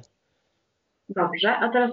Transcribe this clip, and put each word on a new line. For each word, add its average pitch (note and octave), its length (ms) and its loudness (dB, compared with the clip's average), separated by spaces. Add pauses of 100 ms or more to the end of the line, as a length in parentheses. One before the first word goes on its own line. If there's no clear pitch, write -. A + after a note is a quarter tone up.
(1080)
Dobrze, F#3 460 0
a A3+ 140 0
teraz A#3+ 240 2